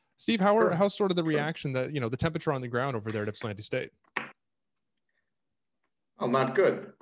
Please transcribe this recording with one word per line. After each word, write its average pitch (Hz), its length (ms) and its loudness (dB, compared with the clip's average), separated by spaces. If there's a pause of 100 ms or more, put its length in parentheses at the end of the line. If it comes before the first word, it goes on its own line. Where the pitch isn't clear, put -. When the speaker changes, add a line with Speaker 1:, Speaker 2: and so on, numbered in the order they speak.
(160)
Speaker 1:
Steve, 233 240 0
how 202 160 6
are, 226 120 6
Speaker 2:
Sure. 175 80 2
Speaker 1:
how's 202 180 2
sort 196 160 0
of 180 60 0
the 180 60 0
Speaker 2:
Sure. 160 80 -2
Speaker 1:
reaction 151 440 -2
that, 127 180 -2
you 147 80 -2
know, 117 80 -2
the 123 80 -4
temperature 160 360 0
on 135 100 -2
the 123 60 -8
ground 123 280 -2
over 110 160 -6
there 107 100 -2
at 104 60 -2
Ypsilanti 104 340 -6
State? - 280 -4 (2250)
Speaker 2:
Well, 139 120 -2
not 135 240 2
good. 117 480 2